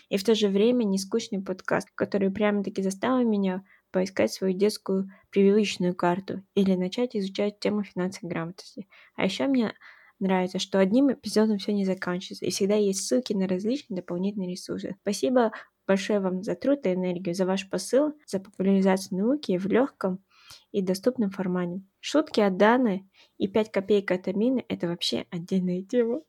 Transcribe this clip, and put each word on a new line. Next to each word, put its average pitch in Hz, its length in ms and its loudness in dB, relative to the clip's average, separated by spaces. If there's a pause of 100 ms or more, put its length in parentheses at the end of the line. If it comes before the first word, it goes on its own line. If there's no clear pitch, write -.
и - 80 0
в 190 80 -4
то 226 100 4
же 208 140 2
время 226 340 2
не 196 140 0
скучный 196 440 -4
подкаст, - 540 -4
который 196 340 0
прямо-таки 202 520 0
заставил 233 440 0
меня 196 380 0 (300)
поискать 190 400 0
свою 190 200 -2
детскую 196 540 -2 (240)
прививочную 196 640 4
карту 185 480 -2 (120)
или 190 200 4
начать 208 400 -2
изучать 202 460 -4
тему 208 220 0
финансовой 185 460 -6
грамотности. 165 560 -10 (300)
А - 80 -2
еще 220 240 0
мне 254 260 0 (460)
нравится, 185 400 0
что - 200 -2
одним 240 340 4
эпизодом 214 440 2
все 202 140 -4
не 202 140 0
заканчивается, 185 600 -4
и 185 40 -2
всегда 196 260 0
есть 196 320 0
ссылки 254 240 0
на 190 160 0
различные 202 500 -2
дополнительные 185 540 -4
ресурсы. 190 500 -8
Спасибо 233 520 2 (340)
большое 196 320 2
вам 185 240 -2
за 180 120 -4
труд 277 300 0
и 185 80 2
энергию, 180 400 -2
за 185 120 0
ваш 190 240 -2
посыл, 277 440 0 (120)
за 196 160 -6
популяризацию 190 800 0
науки 226 380 0
в 190 100 -4
легком 196 520 0 (540)
и 196 80 0
доступном 190 500 -2
формате. 180 500 -4 (200)
Шутки 302 400 0
от 196 160 2
Даны 208 500 4 (300)
и 196 100 0
пять 220 240 -2
копеек 196 400 0
от 185 160 -2
Амины — 226 400 0
это 185 220 -4
вообще - 420 -4
отдельная 180 500 -2
тема. 240 480 0